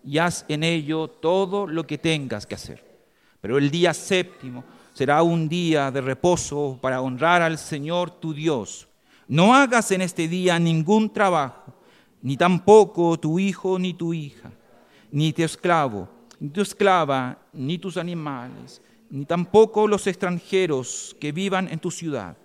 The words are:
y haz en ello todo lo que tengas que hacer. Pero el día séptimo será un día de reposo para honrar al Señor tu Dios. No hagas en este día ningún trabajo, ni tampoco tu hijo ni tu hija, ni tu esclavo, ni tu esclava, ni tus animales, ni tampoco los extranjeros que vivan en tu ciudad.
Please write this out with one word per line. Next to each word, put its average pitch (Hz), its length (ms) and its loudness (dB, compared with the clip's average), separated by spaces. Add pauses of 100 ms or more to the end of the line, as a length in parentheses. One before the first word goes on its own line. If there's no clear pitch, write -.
y 143 140 -6
haz 170 300 -2
en 151 160 -4
ello 160 480 -4
todo 190 560 -2
lo 156 180 -6
que 147 140 -8
tengas 139 480 -4
que - 80 -12
hacer. - 280 -16 (560)
Pero 120 200 -2
el 143 100 2
día 170 240 2
séptimo 143 680 -4 (320)
será 143 260 2
un 170 260 2
día 156 440 0
de 135 100 -4
reposo 143 800 -2
para 131 200 -2
honrar 147 420 2
al 160 160 -2
Señor 165 500 -4
tu 165 240 -10
Dios. 147 540 -4 (380)
No 190 300 6
hagas 247 360 4
en 185 100 0
este 170 260 -4
día 180 320 0
ningún 170 520 2
trabajo, 165 600 -2 (480)
ni 135 140 -4
tampoco 170 840 6
tu 160 220 -2
hijo 185 400 -2
ni 180 140 -4
tu 170 200 -6
hija, 151 380 -12 (600)
ni 156 200 2
tu 165 120 -2
esclavo, 147 640 -2 (320)
ni 147 80 -8
tu 170 120 -4
esclava, 156 800 0 (140)
ni 143 240 -6
tus 175 180 -10
animales, 143 880 -10 (280)
ni 139 160 -8
tampoco 214 640 4
los 202 200 0
extranjeros 180 1120 -4
que 147 100 -6
vivan 185 380 -4
en 156 100 -8
tu 180 100 -6
ciudad. 127 560 -10